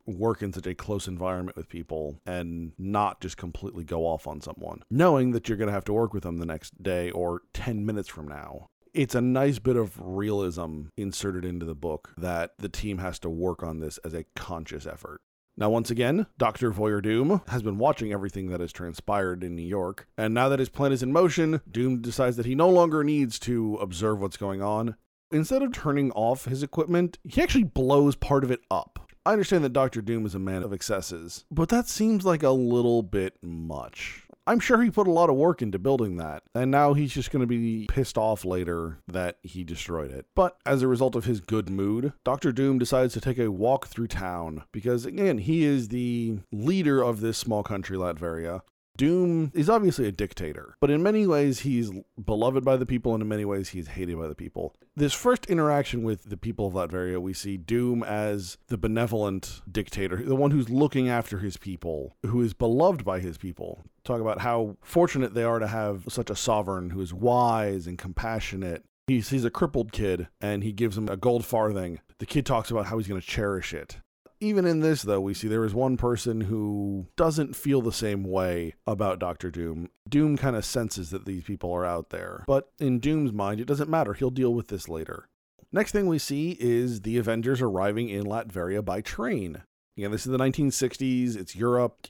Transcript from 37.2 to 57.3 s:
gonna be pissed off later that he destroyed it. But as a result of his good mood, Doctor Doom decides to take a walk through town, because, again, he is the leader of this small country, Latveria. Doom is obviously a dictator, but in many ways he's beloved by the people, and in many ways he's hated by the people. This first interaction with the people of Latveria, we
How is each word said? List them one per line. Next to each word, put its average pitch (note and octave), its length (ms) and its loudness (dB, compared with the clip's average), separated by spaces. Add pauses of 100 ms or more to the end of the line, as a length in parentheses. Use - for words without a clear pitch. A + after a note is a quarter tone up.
gonna C3 140 2
be A#2 440 0
pissed - 280 0
off A2 280 0
later E2+ 600 -2
that F2+ 380 -4
he F2+ 220 -10
destroyed D#2+ 440 -6
it. C2 160 -12 (100)
But F3+ 200 4 (100)
as C3+ 160 4
a C3 60 4
result B2+ 300 4
of A#2 80 -2
his A2+ 160 0
good G#2+ 280 0
mood, G#2 440 -2 (100)
Doctor E3+ 300 0
Doom C3+ 260 4
decides B2+ 360 4
to A2+ 40 -2
take B2+ 200 -2
a A2 120 2
walk A2+ 360 2
through A#2 200 -4
town, E2+ 640 -6
because, A#2+ 340 0
again, F3+ 340 0
he D#3 260 2
is C3 240 2
the A#2+ 500 -2 (140)
leader C#3+ 480 4
of A#2 180 2
this A2+ 180 -2
small G#2 260 -2
country, F#2+ 340 -6
Latveria. E2+ 640 -4 (340)
Doom E3 580 2
is D#3 160 2
obviously F#3+ 380 4
a G2+ 40 -2
dictator, F2 720 -6
but C#3 80 6
in D3+ 140 4
many G#3+ 240 6
ways C#3+ 320 4
he's A#2+ 320 0 (340)
beloved B2 400 2
by C3 120 6
the B2+ 80 0
people, A#2+ 280 0
and A2 80 0
in G#2+ 60 -2
many G#2 180 -2
ways G2 240 -2
he's E2+ 200 -8
hated F2 280 -4
by D#2+ 100 -4
the D2+ 60 -6
people. - 400 -8 (220)
This D3 180 2
first - 340 2
interaction D3 540 2
with A2 220 -2
the G2+ 140 -10
people G#2+ 280 -4
of F#2 80 -2
Latveria, F2+ 480 -2
we F#2+ 120 -4